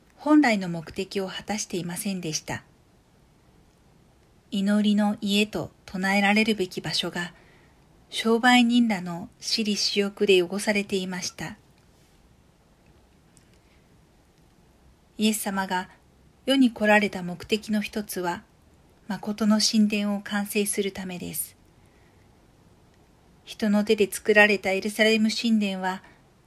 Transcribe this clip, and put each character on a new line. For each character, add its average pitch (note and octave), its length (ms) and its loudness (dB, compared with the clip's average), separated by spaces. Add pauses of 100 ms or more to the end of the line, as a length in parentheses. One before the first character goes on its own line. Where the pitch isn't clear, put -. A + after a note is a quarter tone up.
(160)
本 D4+ 240 4
来 A#3 180 4
の F#3 100 -6
目 E3+ 220 -8
的 F#3+ 300 -6
を F#3+ 80 -4
果 - 160 -12
た G#3 140 -6
し - 80 -6
て - 100 -8
い E3+ 80 -6
ま F3 120 -8
せ G3+ 160 -6
ん F#3 80 -6
で E3+ 120 -8
し D3+ 80 -4
た。 - 240 -10 (1900)
祈 G#3 320 2
り G#3 140 4
の G#3 240 0
家 G3+ 260 0
と F#3+ 240 -8 (160)
唱 G3 320 -2
え - 20 2
ら G3+ 140 2
れ A3 100 4
る G#3+ 120 0
べ F#3 100 -2
き F#3 140 -10
場 D#3 120 -8
所 E3+ 180 -4
が、 F3 220 -8 (760)
商 A3+ 320 0
売 B3 240 8
人 A#3+ 240 4
ら G3 120 -2
の F3 280 -10 (100)
私 - 240 -4
利 G#3 140 -2
私 - 240 -2
欲 G3+ 260 -2
で F#3 160 6
汚 F#3 160 -4
さ G#3 140 -2
れ G3+ 100 0
て G3+ 140 -4
い F#3 100 -4
ま F3+ 160 -8
し - 80 -6
た。 E3 260 -14 (3500)
イ G#3+ 100 2
エ A3 60 2
ス - 80 -6
様 G3 240 -4
が F#3+ 240 -4 (560)
世 C4+ 100 2
に B3+ 160 6
来 G#3+ 140 -2
ら G#3+ 120 6
れ G3+ 120 0
た F#3+ 120 -8
目 F3 220 -10
的 G#3+ 260 -4
の G#3 120 0
一 G#3 200 -8
つ G3 180 -8
は、 F3+ 220 -4 (640)
誠 G#3 400 -4
の G#3+ 140 4
神 G#3 400 2
殿 G#3 160 -2
を G3 40 -6
完 G3+ 260 -6
成 G#3 180 -2
す G3+ 180 -4
る G3 100 -4
た G3 120 -12
め F3+ 140 -10
で F3 160 -12
す。 - 220 -10 (1900)
人 - 240 -4
の G#3 160 2
手 G#3+ 120 2
で G3 140 2
作 - 220 0
ら G#3 140 8
れ G#3 120 2
た F#3+ 120 -4
エ F#3+ 100 -2
ル G#3+ 80 -4
サ G#3+ 160 0
レ A3 140 4
ム A3 100 2
神 G#3+ 440 0
殿 F#3 100 -8
は、 F#3 200 -6 (440)